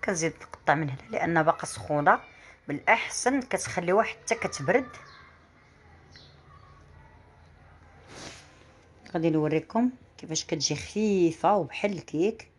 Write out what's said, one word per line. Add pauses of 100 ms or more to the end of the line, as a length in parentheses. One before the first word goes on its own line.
كنزيد (100)
نقطع
من
هنا
لان
باقا
سخونه، (480)
بالاحسن
كتخليوها
حتى
كتبرد. (4000)
غادي
نوريكم (280)
كيفاش
كتجي
خفيفه
وبحال
الكيك. (100)